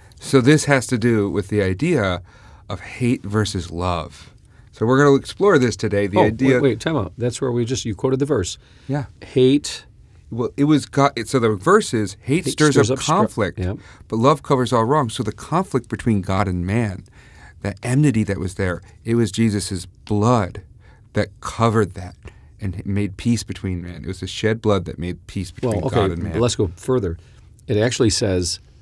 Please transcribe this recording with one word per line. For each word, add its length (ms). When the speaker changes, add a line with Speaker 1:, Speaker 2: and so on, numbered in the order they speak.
Speaker 1:
So 200
this 240
has 240
to 100
do 320
with 180
the 140
idea 600
of 120
hate 420
versus 480
love. 640
So 140
we're 120
gonna 160
explore 440
this 180
today, 300
the 120
Speaker 2:
Oh, 60
Speaker 1:
idea 300
Speaker 2:
wait, 80
wait, 180
time 160
out. 220
That's 220
where 120
we 120
just, 200
you 100
quoted 260
the 60
verse. 320
Speaker 1:
Yeah. 160
Speaker 2:
Hate. 600
Speaker 1:
Well, 260
it 80
was 220
God. 260
So 120
the 160
verse 400
is, 260
"Hate 240
Speaker 2:
Hate 80
Speaker 1:
stirs 220
Speaker 2:
stirs 160
Speaker 1:
up 80
Speaker 2:
up 40
str-, 100
Speaker 1:
conflict, 460
Speaker 2:
yep. 200
Speaker 1:
but 100
love 240
covers 320
all 100
wrongs." 300
So 80
the 100
conflict 560
between 320
God 280
and 180
man, 380
that 200
enmity 420
that 140
was 160
there, 280
it 100
was 180
Jesus's 540
blood 760
that 140
covered 540
that 200
and 240
made 320
peace 280
between 360
man. 220
It 40
was 140
the 60
shed 340
blood 240
that 140
made 300
peace 220
between 260
Speaker 2:
Well, 100
okay, 80
Speaker 1:
God 160
and 120
man. 180
Speaker 2:
let's 160
go 200
further. 400
It 120
actually 320
says, 480